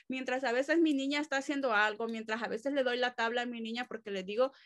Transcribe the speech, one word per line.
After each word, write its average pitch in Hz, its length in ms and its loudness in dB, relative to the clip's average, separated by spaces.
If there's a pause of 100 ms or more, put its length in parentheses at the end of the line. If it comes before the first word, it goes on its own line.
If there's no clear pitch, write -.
Mientras 262 360 -2
a 240 80 2
veces 285 260 2
mi 320 160 6
niña 277 260 0
está 277 180 -2
haciendo 277 360 0
algo, 214 340 2
mientras 226 340 -4
a 208 60 -4
veces 226 240 -4
le 277 120 2
doy 247 120 0
la 247 180 0
tabla 233 280 0
a 240 40 -4
mi 240 140 -6
niña 226 260 -6
porque 226 240 -10
le 196 120 -4
digo, 220 300 0 (140)